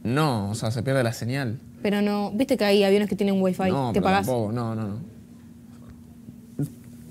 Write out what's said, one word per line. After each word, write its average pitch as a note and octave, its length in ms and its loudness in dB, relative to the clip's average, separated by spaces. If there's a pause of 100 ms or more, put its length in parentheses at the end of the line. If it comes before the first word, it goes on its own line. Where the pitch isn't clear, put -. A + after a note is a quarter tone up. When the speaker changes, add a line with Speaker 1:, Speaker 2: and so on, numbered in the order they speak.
Speaker 1:
No, A#2+ 480 0
o G#2+ 40 -4
sea, A2+ 160 -4
se A#2 120 -4
pierde C3 200 2
la A2+ 100 0
señal. B2 460 -4 (220)
Speaker 2:
Pero G#3 200 0
no, G#3 320 0
¿viste B3 240 0
que G#3 80 2
hay G3+ 180 6
aviones G3 260 4
que G3 60 0
tienen G3 260 2
wifi? F#3 280 2
Speaker 1:
No, C3 200 2
Speaker 2:
¿Te G#2+ 100 0
Speaker 1:
pero - 60 2
Speaker 2:
pagás? G2+ 200 4
Speaker 1:
tampoco, A#2 260 0
no, A#2 220 -2
no, A2 140 -4
no. G#2 120 -6 (2000)